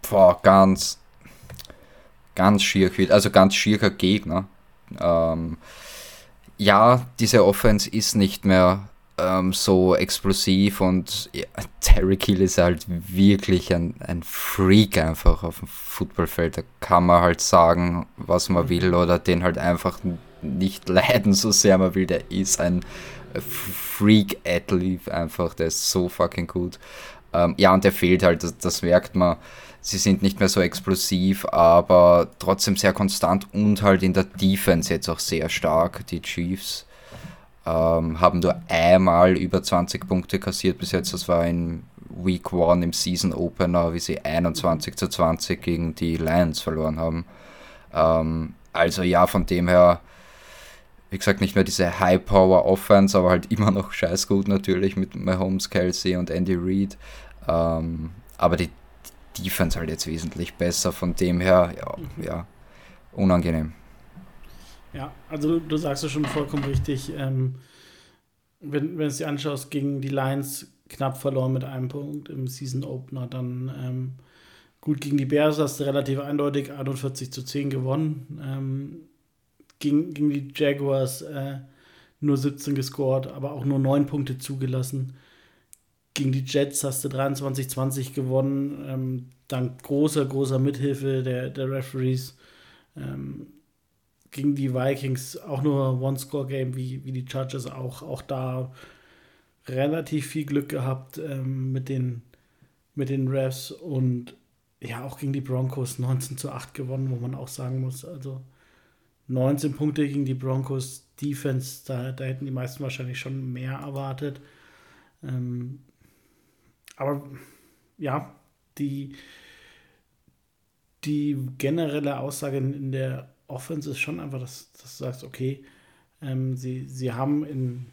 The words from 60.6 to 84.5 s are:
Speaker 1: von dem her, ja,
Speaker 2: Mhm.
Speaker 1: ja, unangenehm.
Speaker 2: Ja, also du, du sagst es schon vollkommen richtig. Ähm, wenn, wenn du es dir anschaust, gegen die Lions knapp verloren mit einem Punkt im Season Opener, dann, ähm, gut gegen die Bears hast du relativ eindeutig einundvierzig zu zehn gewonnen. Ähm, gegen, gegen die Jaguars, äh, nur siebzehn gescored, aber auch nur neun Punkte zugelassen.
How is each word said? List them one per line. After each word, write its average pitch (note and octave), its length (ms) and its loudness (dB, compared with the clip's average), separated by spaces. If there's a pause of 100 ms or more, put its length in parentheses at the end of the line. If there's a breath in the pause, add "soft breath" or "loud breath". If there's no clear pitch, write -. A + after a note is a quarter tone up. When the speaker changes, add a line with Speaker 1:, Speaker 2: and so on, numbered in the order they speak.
Speaker 1:
von F2 220 -4
dem F2 260 0
her, F2+ 360 4
ja, - 200 -10
Speaker 2:
Mhm. - 260 -12
Speaker 1:
ja, D#2+ 240 -8 (640 soft breath)
unangenehm. E2+ 600 0 (1200 soft breath)
Speaker 2:
Ja, C3+ 200 -12 (160)
also D#3 300 0
du, D#3 80 -12
du D#3 100 -2
sagst D3 260 -4
es D3+ 80 -4
schon D3 140 -2
vollkommen C#3 380 -4
richtig. C3+ 520 -4
Ähm, C3 400 -4 (1080 soft breath)
wenn, D3 360 -6
wenn - 0 -
du D#3 80 -2
es C3+ 120 -4
dir D#3 100 -6
anschaust, C#3+ 420 -6
gegen C#3+ 320 -4
die C3+ 60 -6
Lions C3+ 640 -4 (180)
knapp C3 280 -6
verloren C3 360 -2
mit B2+ 120 -2
einem C3 220 -8
Punkt C#3+ 420 -10
im C3+ 180 -8
Season C3 360 -8
Opener, C3 440 -10
dann, B2+ 520 -8
ähm, B2+ 320 -6 (720 soft breath)
gut D3 200 -4
gegen C#3+ 160 -2
die C#3 80 0
Bears D3 340 2
hast C#3 200 -2
du D3 40 -4
relativ C3+ 360 -2
eindeutig C#3+ 520 -4
einundvierzig C3 600 -8
zu B2+ 120 -12
zehn C#3 260 -6
gewonnen. C#3 720 -6
Ähm, C3+ 540 -8 (800)
gegen, D3+ 380 -2
gegen D3 160 0
die C#3 240 -6
Jaguars, C#3 640 -2
äh, C#3 380 -10 (600 soft breath)
nur C#3+ 180 0
siebzehn C#3+ 360 -4
gescored, C3 540 -4
aber C3+ 240 -10
auch C3+ 140 -10
nur C#3 120 0
neun C#3 300 2
Punkte C3+ 320 -6
zugelassen. C3 720 -6 (1040 soft breath)